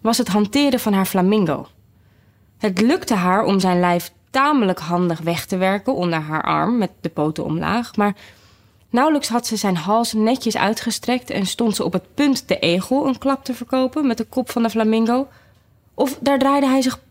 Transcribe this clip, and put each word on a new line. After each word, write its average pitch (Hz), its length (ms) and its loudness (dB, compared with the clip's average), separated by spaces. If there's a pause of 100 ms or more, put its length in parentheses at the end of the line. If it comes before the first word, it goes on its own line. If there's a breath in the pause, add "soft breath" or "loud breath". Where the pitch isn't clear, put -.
was 226 160 0
het 240 100 0
hanteren 233 520 2
van 214 140 0
haar 190 120 2
flamingo. 185 600 0 (880 soft breath)
Het 196 240 -2
lukte 254 320 2
haar 185 300 2
om 196 160 2
zijn 180 200 2
lijf 175 320 0 (180)
tamelijk 262 500 2
handig 170 400 -2
weg 165 260 -4
te 190 120 -4
werken 196 380 0
onder 170 240 -2
haar 151 240 -4
arm 160 340 0
met 196 140 0 (100)
de 160 80 -6
poten 156 340 -4
omlaag, 165 520 -4
maar 208 200 0 (760 loud breath)
nauwelijks 285 400 0
had 233 180 -2
ze 220 80 -4
zijn 196 200 0
hals 208 380 0
netjes 220 440 0
uitgestrekt 233 720 -2
en 196 160 -2
stond 220 300 -2
ze - 80 -4
op 175 100 -2
het - 200 -6
punt 277 340 0
de - 120 -2
egel 185 480 0
een 254 100 -2
klap 269 260 -2
te 254 100 -8
verkopen 262 540 -2
met 240 100 0
de 226 80 -4
kop - 260 -4
van 233 120 0
de 226 60 0
flamingo. 226 580 2 (680 soft breath)
Of 269 280 -2
daar 277 180 2
draaide 277 280 2
hij 262 140 4
zich 247 180 -2 (120)